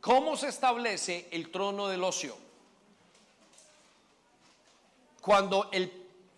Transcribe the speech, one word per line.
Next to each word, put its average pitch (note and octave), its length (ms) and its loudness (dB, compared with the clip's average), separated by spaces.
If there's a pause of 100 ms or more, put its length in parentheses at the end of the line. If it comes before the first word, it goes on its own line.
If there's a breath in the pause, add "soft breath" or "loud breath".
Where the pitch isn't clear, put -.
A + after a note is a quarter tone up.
¿Cómo C#4 320 4
se D4 140 -2
establece A3+ 800 -2
el E3 180 -6
trono G3+ 380 -2
del F#3 160 -2
ocio? D#3+ 320 -4 (2750)
Cuando G3 500 4
el, F#3 340 -4 (320)